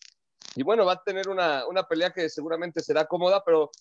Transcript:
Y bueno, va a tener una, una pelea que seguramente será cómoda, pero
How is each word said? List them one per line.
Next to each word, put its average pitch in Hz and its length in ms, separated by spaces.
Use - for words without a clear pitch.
Y 123 60
bueno, 202 240
va 180 80
a 180 100
tener 190 240
una, 165 380
una 180 180
pelea 175 280
que 165 180
seguramente 165 500
será 156 260
cómoda, 180 380
pero 160 380